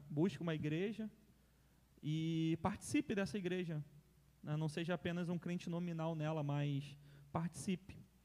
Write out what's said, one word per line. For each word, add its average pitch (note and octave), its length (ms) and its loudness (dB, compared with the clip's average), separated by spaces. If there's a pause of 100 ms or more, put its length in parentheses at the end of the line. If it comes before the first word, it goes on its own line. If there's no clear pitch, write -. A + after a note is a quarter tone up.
Busque D3+ 320 2
uma E3+ 120 0
igreja F#3+ 560 -2 (920)
e D#3+ 600 2
participe G#3 540 0
dessa G3 220 0
igreja, F3 460 0 (580)
né? D3+ 140 -2
Não D#3 140 2
seja E3+ 240 0
apenas F3 340 0
um F3 120 0
crente F3+ 300 -4
nominal E3 460 0
nela, D#3 280 0
mas C#3+ 540 0 (360)
participe. - 640 -2 (280)